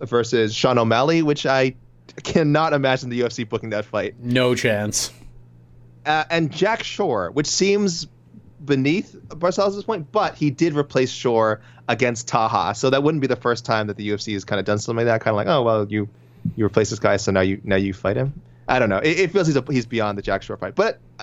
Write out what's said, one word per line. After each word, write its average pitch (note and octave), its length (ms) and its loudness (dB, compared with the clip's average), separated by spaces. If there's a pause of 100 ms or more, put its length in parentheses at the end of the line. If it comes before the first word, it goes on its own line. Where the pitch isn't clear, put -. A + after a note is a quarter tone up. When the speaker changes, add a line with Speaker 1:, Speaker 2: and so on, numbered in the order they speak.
Speaker 1:
versus A2+ 480 0
Sean B2+ 240 4
O'Malley, B2+ 420 4
which D3 240 0
I C3+ 300 2 (480)
cannot D3+ 500 2
imagine C3 360 0
the A#2+ 80 -4
U A#2+ 100 2
F A#2 60 -4
C A#2+ 100 -6
booking A2+ 260 -6
that G#2+ 160 -4
fight. G2+ 340 -4
Speaker 2:
No B2 360 2
chance. G#2+ 560 -2 (960)
Speaker 1:
Uh, D#3 260 0
and E3 200 0
Jack A3 320 0
Shore, A2 480 -2
which C#3+ 160 -2
seems G3 600 0 (560)
beneath C#3+ 520 0 (120)
Barcelos F3+ 400 0
at G3 60 -2
this G3+ 100 -10
point, F#3 280 -6
but G3 240 0
he D3+ 160 0
did E3 240 0
replace C#3 360 2
Shore A2 500 2 (260)
against A#2+ 400 0
Taha, A2 480 0
so C3+ 160 0
that C#3 120 2
wouldn't D3+ 180 2
be C3+ 60 0
the B2 80 0
first A#2+ 300 -2
time A2 220 0
that G#2 100 -6
the G#2 80 -10
U G#2 100 -2
F G2+ 60 -8
C A2 120 -6
has G2 120 -6
kinda G2+ 180 -4
done G#2 160 0
something A#2 260 -2
like A#2 80 2
that, A2+ 100 -2
kinda A2 120 0
like, G#2 120 0
"Oh, D#3 160 4
well, A2 260 0
you, G#2+ 180 -2 (480)
you A2 100 2
replace G#2 240 2
this G#2+ 100 -6
guy, G#2 180 2
so F#2+ 140 -2
now F#2+ 100 4
you, G2 220 0
now G2 120 0
you G2 180 0
fight F#2+ 240 -2
him." C3+ 220 -4 (280)
I B2+ 120 2
don't A#2 100 2
know. G2 100 2
It, D#3 200 0
it F3+ 120 2
feels F#3 160 2
he's D3+ 100 2
a, B2 120 0
he's B2+ 160 0
beyond G#2+ 320 -2
the G2 40 -6
Jack G2 220 -4
Shore G2+ 140 -12
fight, F#2+ 180 -10
but G#3+ 240 0 (240)